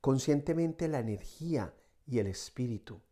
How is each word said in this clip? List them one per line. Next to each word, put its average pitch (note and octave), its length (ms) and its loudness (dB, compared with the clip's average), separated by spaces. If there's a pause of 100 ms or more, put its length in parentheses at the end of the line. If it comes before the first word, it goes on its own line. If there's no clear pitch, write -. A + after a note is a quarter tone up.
conscientemente D#3 840 2
la D3 100 0
energía A2+ 760 -2 (340)
y B2 120 2
el G2 80 2
espíritu. A2 720 -6 (120)